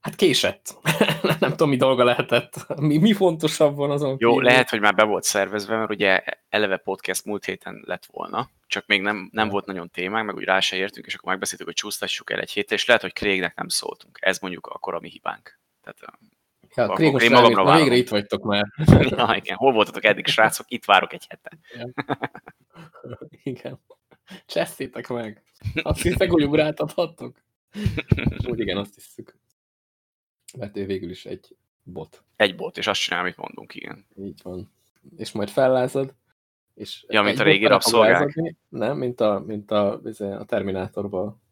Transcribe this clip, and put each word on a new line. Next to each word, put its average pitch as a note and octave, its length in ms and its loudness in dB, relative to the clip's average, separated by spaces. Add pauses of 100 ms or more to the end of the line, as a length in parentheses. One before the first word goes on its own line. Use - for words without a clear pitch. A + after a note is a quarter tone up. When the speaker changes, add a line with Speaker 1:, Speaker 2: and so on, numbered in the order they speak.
Speaker 1:
hát - 140 -12
késett. - 640 0 (240)
<laughs> D3+ 380 0
Nem E3+ 100 2
tudom, D#3+ 180 2
mi C#3 80 2
dolga B2+ 280 4
lehetett. B2 760 -2
Mi, D3+ 180 2
mi G#3+ 140 6
fontosabb D#3+ 640 2
van C#3+ 140 -2
azon C#3+ 280 -2
Speaker 2:
Jó, A#2 120 4
Speaker 1:
kívül? - 140 2
Speaker 2:
lehet, B2 260 6
hogy A2 100 -2
már G#2 140 4
be G#2+ 100 6
volt G2+ 200 0
szervezve, G2+ 520 -2
mert A2 140 -4
ugye G2 320 2 (260)
eleve G2+ 280 0
podcast - 480 -6
múlt G#2 200 -8
héten F#2+ 420 -10
lett - 200 -8
volna, - 440 -8 (160)
csak - 200 -8
még G2+ 160 2
nem, G2+ 300 -4
nem A2 140 -2
Speaker 1:
Ja. G2 60 -4
Speaker 2:
volt G2 140 -4
nagyon F2+ 240 -10
témánk, G#2 360 -4
meg G2+ 100 -8
úgy G2 80 -10
rá F#2+ 160 2
se F#2+ 160 -2
értünk, F#2+ 300 -8
és F#2+ 80 -10
akkor - 160 -12
megbeszéltük, F#2 360 -6
hogy E2+ 100 -10
csúsztassuk - 560 -8
el - 80 -4
egy - 100 -8
héttel, G#2 260 -4
és - 100 -2
lehet, A#2 160 6
hogy F#2 100 -8
Craignek F#2+ 440 -2
nem E2+ 120 -10
szóltunk. - 520 -10
Ez F#2+ 180 0
mondjuk F2+ 280 -12
akkor - 280 -10
a E2+ 60 -8
mi E2+ 80 -18
hibánk. - 500 -12 (240)
Tehát, - 200 -20
ö, - 40 -20 (680)
Speaker 1:
Ja, B2 80 0
Speaker 2:
akkor G2+ 120 -2
Speaker 1:
Craig, D#3 160 4
most B2 120 2
Speaker 2:
én A#2 60 6
Speaker 1:
rá-, A#2+ 60 6
Speaker 2:
magamra A#2 220 8
Speaker 1:
na, G2 60 4
Speaker 2:
vállalom. F2 240 6
Speaker 1:
végre B2 140 4
itt B2 80 -4
vagytok G2+ 320 -2
már. G#2 220 0 (120)
Speaker 2:
<laughs> - 400 8
Ja, A2+ 200 2
igen. F#2+ 200 -6
Hol C3 160 4
voltatok G#2 320 0
eddig, G2+ 220 4
srácok? - 440 2
Itt B2 140 -8
várok F#2+ 280 4
egy - 160 -16
hete. - 300 -20 (160)
Speaker 1:
Ja. A#2+ 180 -12
<laughs> - 1600 -12
Igen. C3 280 -16 (680)
Csesztétek C3+ 640 -8
meg. A2+ 340 -10 (400)
Azt D3+ 200 -4
hiszek, F3+ 280 0
hogy D#3+ 140 4
ugráltathattok? D3+ 1000 -2 (1040)
Úgy A#2 120 -4
igen, F#2+ 160 -2
azt G2+ 180 -6
hiszük. - 420 -20 (1200)
Mert G2+ 180 -12
ő G2+ 100 -6
végül F#2+ 240 -6
is - 160 -14
egy - 300 -14 (260)
bot. - 400 -16 (140)
Speaker 2:
Egy G2 200 2
bot, - 220 -10
és - 80 -4
azt G2+ 140 0
csinál, F2 200 -4
amit F2+ 160 -4
mondunk, - 380 -16
igen. - 320 -16 (100)
Speaker 1:
Így G2 260 -14
van. F2+ 280 -14 (460)
És - 160 -12
majd G#2 160 -6
fellázad, C3 680 0 (600)
és - 340 -18
Speaker 2:
Ja, G#2+ 140 4
mint G#2 160 2
a - 20 -2
Speaker 1:
egy G#2 60 4
Speaker 2:
régi G2+ 200 6
Speaker 1:
bot - 40 6
fel G2 100 8
fog A2+ 120 0
Speaker 2:
rabszolgák? A2 340 6
Speaker 1:
lázadni. D#3+ 300 -6 (120)
Nem, B2 280 -4
mint B2 240 -6
a, G#2+ 260 2
mint G#2 240 -10
a, G#2 340 0
izé, G#2+ 260 -8
a G2+ 140 -10
Terminátorban. G2+ 1080 -6